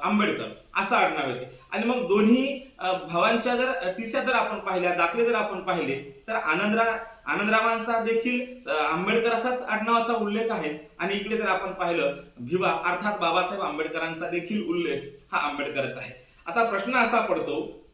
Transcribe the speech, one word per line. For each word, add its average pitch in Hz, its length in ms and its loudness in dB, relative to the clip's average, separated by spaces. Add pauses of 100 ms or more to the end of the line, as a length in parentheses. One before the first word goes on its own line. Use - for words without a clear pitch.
आंबेडकर 196 420 2 (300)
असं 233 200 0
आडनाव 156 340 2
येते. - 300 -8 (120)
आणि 220 140 -2
मग 247 220 0
दोन्ही, 233 540 6 (180)
अ, 185 120 0
भावांच्या 226 640 2
जर, 254 120 2
अ, 185 220 -2
टीसी 220 220 -6
जर 254 200 0
आपण 214 280 0
पाहिल्या, 185 340 0
दाखले 226 320 2
जर 233 100 4
आपण 190 240 -2
पाहिले 151 680 -4
तर 220 60 -4
आनंदरा-, 214 640 2 (280)
आनंदरावांचा 220 760 2
देखील, 226 680 -2
अ, 151 40 0
आंबेडकर 185 560 2
असाच 247 320 0
आडनावाचा 226 520 2
उल्लेख 220 380 0
आहे 156 480 -6
आणि 190 140 -2
इकडे 208 240 -2
जर 214 100 0
आपण 185 240 0
पाहिलं 165 440 0 (240)
भिवा 165 300 0 (160)
अर्थात 202 340 0
बाबासाहेब 180 420 0
आंबेडकरांचा 160 680 -4
देखील 175 400 -4
उल्लेख 160 300 0 (320)
हा 180 80 0
आंबेडकरच 143 580 -4
आहे. - 280 -14 (200)
आता 226 180 0
प्रश्न 226 320 -2
असा 226 240 4
पडतो 180 640 -2 (100)